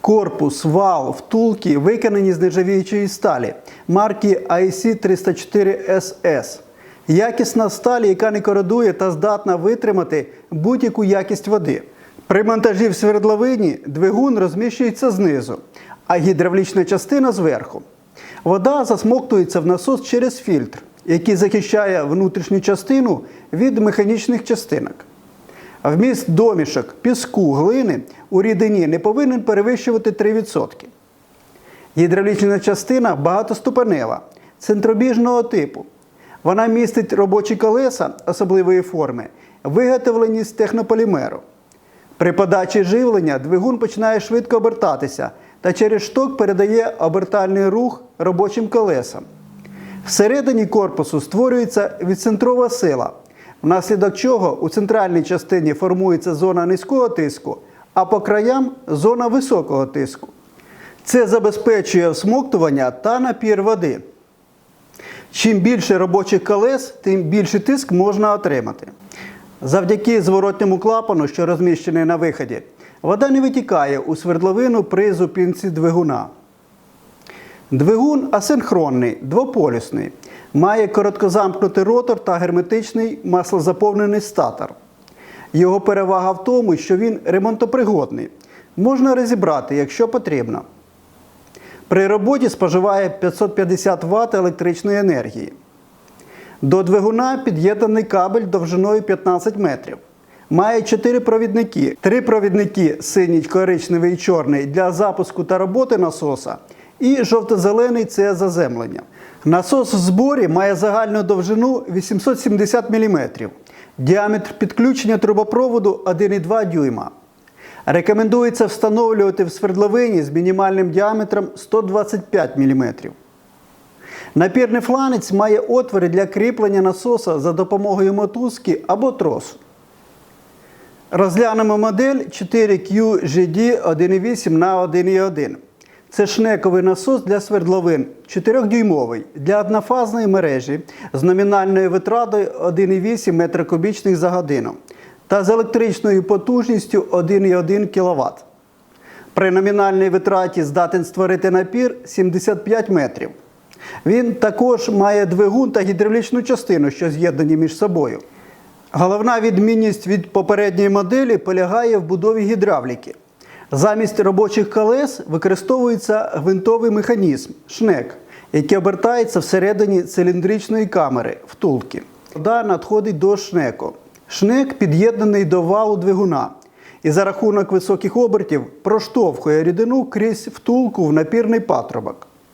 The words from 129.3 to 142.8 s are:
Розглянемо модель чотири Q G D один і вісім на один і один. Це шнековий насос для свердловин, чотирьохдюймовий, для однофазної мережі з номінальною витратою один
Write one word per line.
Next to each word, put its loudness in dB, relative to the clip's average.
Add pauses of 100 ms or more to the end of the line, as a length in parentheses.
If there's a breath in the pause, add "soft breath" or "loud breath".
Розглянемо 2
модель 0
чотири 2
Q 0
G 2
D 2
один 2
і 2
вісім -2
на 2
один 0
і 2
один. -4 (540 soft breath)
Це 0
шнековий 0
насос 0
для 0
свердловин, 0 (200)
чотирьохдюймовий, 0 (100)
для 0
однофазної -2
мережі 0 (320 loud breath)
з -2
номінальною 2
витратою 0 (100)
один 2